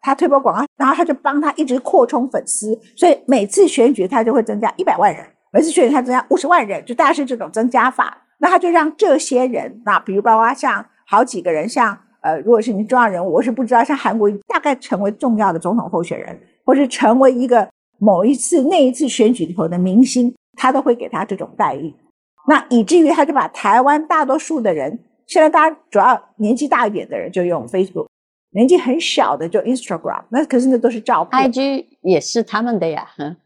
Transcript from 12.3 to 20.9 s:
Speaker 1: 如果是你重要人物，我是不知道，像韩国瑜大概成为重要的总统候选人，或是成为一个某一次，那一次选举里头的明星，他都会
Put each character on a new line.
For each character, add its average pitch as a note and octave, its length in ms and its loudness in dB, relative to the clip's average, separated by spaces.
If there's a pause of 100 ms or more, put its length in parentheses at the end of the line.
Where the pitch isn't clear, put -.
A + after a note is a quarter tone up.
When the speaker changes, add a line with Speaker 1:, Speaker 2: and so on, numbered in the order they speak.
Speaker 1:
如 G3+ 100 -2
果 A3+ 100 6
是 A3 120 -4
你 G3 120 -4
重 B3+ 160 0
要 A#3 60 4
人 F#3 180 -4
物， F#3+ 80 -4
我 F3 80 2
是 A#3+ 120 -2
不 A#3+ 100 -4
知 A3+ 100 -2
道， A#3+ 120 4
像 C#4+ 120 -2
韩 A3+ 220 -4
国 G#3 100 2
瑜 G#3 80 -2 (120)
大 F4+ 100 -4
概 D4 160 -2
成 A3+ 280 -6
为 G3+ 100 -2
重 A#3 240 -2
要 G3+ 160 0
的 E3 80 -4
总 F3+ 160 -2
统 A3+ 120 -4
候 E3+ 140 -4
选 - 160 -8
人， - 180 -14 (280)
或 C4+ 100 4
是 C4+ 140 2
成 B3 320 2
为 C4+ 120 6
一 B3 140 -2
个 A#3 220 2 (300)
某 G3 260 2
一 C4+ 100 4
次， C4+ 300 0
那 D#4+ 200 4
一 B3+ 60 4
次 B3+ 180 -4
选 A3+ 240 0
举 E3+ 140 -4
里 E3+ 80 -10
头 E3+ 140 -4
的 F3 100 -4
明 F#3 240 2
星， B3 320 0 (220)
他 C4 160 0
都 C4+ 100 0
会 C4+ 100 0